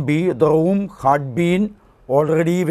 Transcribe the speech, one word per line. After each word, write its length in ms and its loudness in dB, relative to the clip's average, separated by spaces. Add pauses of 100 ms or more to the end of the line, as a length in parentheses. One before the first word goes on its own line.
B, 20 0 (320)
"The 140 4
room 240 0 (220)
had 200 2 (180)
been 220 2 (540)
already 420 0 (100)